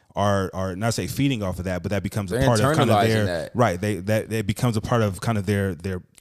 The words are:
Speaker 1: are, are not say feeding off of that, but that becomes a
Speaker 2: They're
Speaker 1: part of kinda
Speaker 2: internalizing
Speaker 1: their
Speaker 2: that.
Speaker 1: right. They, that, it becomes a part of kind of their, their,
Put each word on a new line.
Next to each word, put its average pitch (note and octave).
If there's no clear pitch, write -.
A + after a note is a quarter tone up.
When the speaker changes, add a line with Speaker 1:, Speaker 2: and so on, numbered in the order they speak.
Speaker 1:
are, G2
are F#2+
not A2
say F#2+
feeding C3
off F#2
of F2+
that, F2+
but G2
that G2
becomes G2
a A2+
Speaker 2:
They're C3+
Speaker 1:
part A#2
of C#3
kinda A#2+
Speaker 2:
internalizing G2+
Speaker 1:
their A2
Speaker 2:
that. E2+
Speaker 1:
right. G2
They, G#2
that, G2+
it A2
becomes A#2
a A2+
part A#2
of F#2+
kind A2+
of G2
their, G2
their, F2+